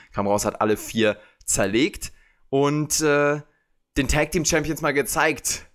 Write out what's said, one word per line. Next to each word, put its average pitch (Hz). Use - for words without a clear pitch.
kam 101
raus, 101
hat 107
alle 107
vier 107
zerlegt 113
und, 143
äh, 147
den 135
Tag 151
Team 165
Champions 156
mal 151
gezeigt, -